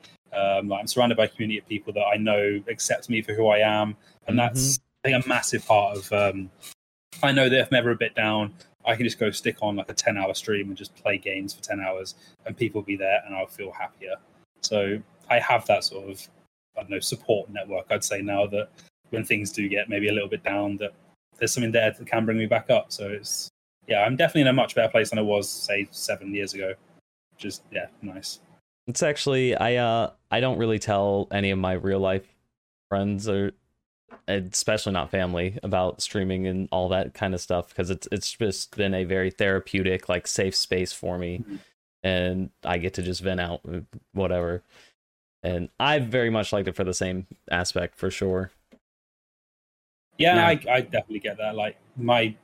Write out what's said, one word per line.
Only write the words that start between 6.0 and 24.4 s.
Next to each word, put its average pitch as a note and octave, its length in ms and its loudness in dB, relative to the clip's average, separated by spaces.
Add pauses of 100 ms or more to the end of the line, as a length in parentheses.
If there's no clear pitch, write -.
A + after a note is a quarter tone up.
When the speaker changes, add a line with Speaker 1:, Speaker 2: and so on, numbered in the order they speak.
Speaker 1:
um, G2 380 0 (720)
I C#3 100 4
know C3+ 160 6
that B2 100 6
if A#2+ 140 2
I'm C3 60 4
ever A#2+ 120 2
a A#2 60 0
bit A2+ 180 -4
down, G#2+ 400 0 (300)
I A#2 100 2
can A#2 100 0
just A2 140 -2
go G#2+ 120 2
stick - 320 -4
on, G#2 140 -2
like, F#2+ 140 -8
a G#2+ 40 -12
ten-hour G2 400 0
stream G2+ 340 -4
and F#2+ 80 -8
just F#2+ 180 -16
play G2+ 240 -2
games G2 360 -6
for - 80 -18
ten G2+ 180 -6
hours, F#2+ 340 -6 (320)
and G2+ 100 -10
people G#2+ 260 -2
will G2+ 40 -12
be G2+ 100 -2
there, G2 300 0
and G2 80 -12
I'll F#2+ 120 -4
feel F#2+ 260 -12
happier. - 420 -10 (460)
So G#2 400 0 (300)
I A#2+ 100 6
have A#2+ 260 2
that G2+ 180 2
sort G2 260 -6
of, - 180 -16 (480)
I G#2+ 60 -6
don't F#2+ 80 -16
know, F#2+ 100 -4
support - 500 -2
network, G2 400 -8
I'd G#2 140 0
say G2+ 180 -4
now, G2+ 240 2
that G2+ 220 -4 (420)
when A2+ 140 -4
things G#2 260 -2
do G#2 180 -4
get G2+ 200 -2
maybe G#2 200 0
a G2+ 40 2
little G2+ 160 -2
bit G#2 160 -6
down, G2+ 320 -2
that G#2 160 -6 (460)
there's A2 140 0
something A2+ 200 -2
there A2 180 4
that A2+ 160 -14
can A2+ 200 0
bring A2 120 0
me A2 80 0
back A2 240 0
up. A2 220 2
So G2+ 160 -8
it's, G#2 400 -6 (400)
yeah, G#2+ 160 4
I'm B2 120 2
definitely D#3 260 4